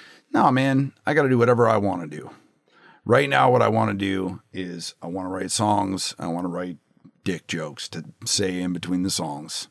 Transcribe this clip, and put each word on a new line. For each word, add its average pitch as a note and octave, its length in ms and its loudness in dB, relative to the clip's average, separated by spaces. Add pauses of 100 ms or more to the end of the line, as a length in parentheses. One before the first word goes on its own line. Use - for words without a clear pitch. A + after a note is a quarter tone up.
(320)
No, F3 180 4
man, C3+ 420 2 (140)
I D#3+ 80 0
gotta D3 140 4
do B2+ 100 4
whatever A#2 300 6
I A2 100 4
wanna F#2 280 -2
do. D2 240 -12 (720)
Right C3+ 260 4
now, C3 200 4
what A#2+ 120 6
I A2 60 4
wanna A2 260 2
do F#2+ 480 -4 (100)
is F2+ 480 -10
I E2+ 60 -12
wanna F#2 240 -8
write F#2 200 -6
songs, G2+ 680 0
I E2 80 -6
wanna E2+ 220 -4
write F2+ 280 -6 (480)
dick F2+ 220 -4
jokes D2+ 440 -8
to E2 140 -10 (220)
say F#2 340 -2
in F2+ 140 -2
between F2+ 280 -2
the F#2+ 80 0
songs. D#2 600 -6